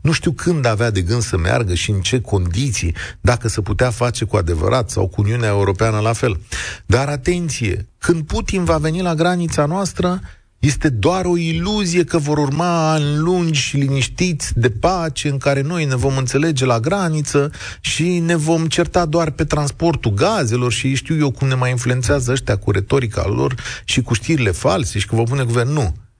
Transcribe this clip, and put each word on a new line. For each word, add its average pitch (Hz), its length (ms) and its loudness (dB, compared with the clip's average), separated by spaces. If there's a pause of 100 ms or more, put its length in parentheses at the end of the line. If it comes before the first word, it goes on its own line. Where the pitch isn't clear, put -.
Nu 160 100 2
știu 160 200 0
când 156 340 0
avea 113 260 2
de 104 100 0
gând 113 200 0
să - 160 -2
meargă 101 360 0
și - 180 -2
în 95 100 0
ce 123 200 0
condiții, 92 760 -2 (260)
dacă 120 260 2
se 107 140 -2
putea 127 280 0
face 113 360 -2
cu 104 100 -4
adevărat 92 540 0
sau 95 180 0
cu 107 140 -2
Uniunea 110 280 0
Europeană 101 500 2
la 110 140 0
fel. 113 260 0 (460)
Dar 135 220 2
atenție, 139 800 -2 (120)
când 165 260 2
Putin 196 400 -2
va 165 140 2
veni 160 240 0
la 175 120 0
granița 165 520 0
noastră, 180 540 -2 (420)
este 147 280 2
doar 165 360 2
o 175 120 2
iluzie 170 680 0
că 170 140 0
vor 147 200 0
urma 156 540 2
ani 147 260 0
lungi 165 420 2
și - 180 -2
liniștiți 139 800 0
de 120 100 4
pace, 165 600 0
în 139 80 -2
care 139 240 0
noi 156 240 -2
ne 135 100 0
vom 135 220 0
înțelege 131 480 0
la 120 140 2
graniță 151 720 0 (280)
și 175 400 0
ne 170 160 2
vom 160 300 2
certa 170 400 0
doar 156 260 0
pe 156 120 -4
transportul 147 680 0
gazelor 123 600 2
și 135 240 0
știu 156 220 -2
eu 147 140 2
cum 135 160 -2
ne 131 60 2
mai 127 160 0
influențează 127 640 0
ăștia 117 260 0
cu - 140 -2
retorica 107 560 0
lor 127 280 0 (300)
și - 160 0
cu 117 120 -2
știrile 113 380 0
false 156 480 0
și - 80 -2
că - 80 -2
vă 117 80 2
pune 131 200 0
guvern. 123 300 0
Nu. 110 200 0 (260)